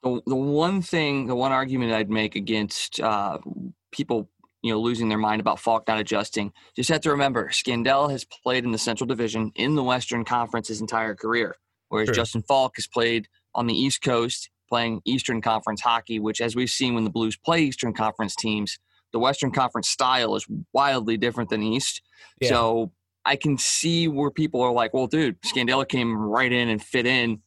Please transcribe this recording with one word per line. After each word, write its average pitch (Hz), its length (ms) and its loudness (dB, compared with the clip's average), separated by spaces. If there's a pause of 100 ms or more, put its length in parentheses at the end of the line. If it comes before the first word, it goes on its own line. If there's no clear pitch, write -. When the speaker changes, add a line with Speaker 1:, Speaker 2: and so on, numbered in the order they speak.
Speaker 1:
The, 127 240 0
the 131 100 0
one 151 440 2
thing, 147 460 0
the 123 100 -2
one 131 160 2
argument 131 400 0
I'd 110 160 0
make 110 280 0
against, 107 640 -4
uh, 101 380 0 (540)
people, 117 380 -4 (320)
you 113 100 0
know, 110 80 0
losing 117 300 0
their 107 80 0
mind 107 240 0
about 104 180 0
Falk 113 260 0
not 110 120 2
adjusting, 104 560 -2 (200)
just 127 140 -4
have 156 140 2
to 160 80 0
remember, 135 400 0
Scandella 135 600 2
has 131 140 -6
played 127 400 -2
in 120 80 -2
the 110 60 -2
Central 117 280 -2
Division 110 480 -2
in 135 200 0
the 147 80 2
Western 123 420 0
Conference 117 440 -2
his 110 120 -6
entire 110 340 -2
career, 110 400 -2 (360)
whereas 107 160 0
Speaker 2:
Sure. 120 80 0
Speaker 1:
Justin 117 340 -2
Falk 135 280 2
has - 100 -8
played 117 420 0 (260)
on 120 120 0
the 117 80 0
East 135 260 0
Coast, 120 480 0 (220)
playing 117 340 -2
Eastern 120 380 -2
Conference 110 400 -2
hockey, 117 360 0
which, 107 220 -2
as 117 160 -2
we've 123 140 0
seen 127 240 0
when 113 100 0
the 107 60 -2
Blues 110 260 -2
play 170 240 0
Eastern 131 320 -2
Conference 110 420 -2
teams, 107 440 -4 (340)
the 117 80 -2
Western 131 320 2
Conference 123 360 0
style 127 460 2
is 101 100 -4 (280)
wildly 127 440 2
different 117 320 -2
than 110 140 -2
East. 110 400 -2 (380)
Speaker 2:
Yeah. 127 80 0
Speaker 1:
So 117 440 2 (320)
I 139 120 4
can 143 220 2
see 165 500 0
where 143 240 0
people 147 280 -2
are 123 120 4
like, 117 200 2
"Well, 127 140 2
dude, 135 360 0
Scandella 131 460 0
came 117 280 0
right 110 340 2
in 123 180 2
and 107 140 0
fit 120 240 0
in 120 400 2